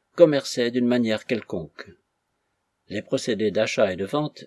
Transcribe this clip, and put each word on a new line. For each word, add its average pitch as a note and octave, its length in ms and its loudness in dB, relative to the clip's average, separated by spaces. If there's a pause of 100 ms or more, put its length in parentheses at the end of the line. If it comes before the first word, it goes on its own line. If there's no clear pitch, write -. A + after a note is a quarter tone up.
(140)
commerçait C#3 560 4
d'une B2 160 0
manière A#2+ 400 0
quelconque. G2+ 640 -8 (1000)
Les G2+ 140 -6
procédés G#2+ 480 -2
d'achat G#2+ 420 0
et F2+ 40 -6
de F#2+ 80 -4
vente D3 420 -6